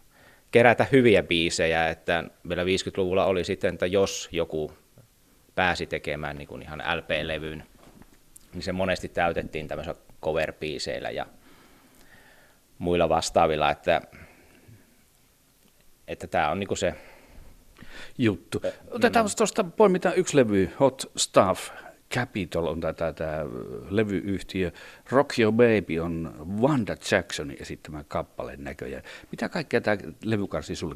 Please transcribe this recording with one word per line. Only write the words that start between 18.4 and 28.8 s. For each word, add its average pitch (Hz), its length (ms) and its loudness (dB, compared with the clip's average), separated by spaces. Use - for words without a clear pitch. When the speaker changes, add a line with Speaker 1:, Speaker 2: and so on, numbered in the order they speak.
Speaker 1:
Ö, 92 80 -2
Speaker 2:
Otetaan 226 340 2
Speaker 1:
mm. 202 120 -2
Speaker 2:
tuosta, 214 260 0
poimitaan 180 520 4
yksi 165 220 2
levy, 101 320 6
Hot - 380 2
Stuff. - 520 2
Capitol 87 540 -2
on 78 120 -2
tää, 82 140 -2
tää, 80 200 -4
tää 78 320 -4
levyyhtiö. 95 840 0
Rock 127 280 2
Your 110 140 4
Baby 110 460 4
on 82 460 -6
Wanda 117 340 2
Jacksonin 87 500 0
esittämä 76 460 -12
kappale - 500 -8
näköjään. 67 460 -10